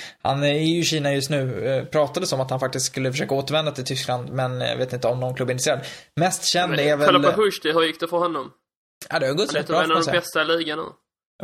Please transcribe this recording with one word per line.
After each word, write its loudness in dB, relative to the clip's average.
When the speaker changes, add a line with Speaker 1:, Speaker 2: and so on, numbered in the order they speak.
Speaker 1:
Han 0
är 4
ju 2
i 0
Kina 0
just -2
nu. -2
Eh, 0
pratades 0
om 0
att -2
han -2
faktiskt -2
skulle -2
försöka -2
återvända 0
till -6
Tyskland, -4
men -2
jag -2
vet -2
inte 0
om 0
någon -2
klubb -2
är 0
intresserad. 0
Mest 0
känd 2
Speaker 2:
Men 0
Speaker 1:
är 4
väl 2
Speaker 2:
kolla 6
på 2
Rushdie, 0
hur 4
gick 0
det -4
för 0
honom? -2
Speaker 1:
Ja, 0
det 0
har 0
gått 0
Speaker 2:
Han -2
är 0
Speaker 1:
rätt -4
Speaker 2:
typ 0
Speaker 1:
bra, 4
Speaker 2:
en 2
Speaker 1:
får 2
Speaker 2:
av 4
Speaker 1:
man 4
Speaker 2:
de 2
Speaker 1:
säga. 2
Speaker 2:
bästa -2
i 2
ligan 0
nu. -6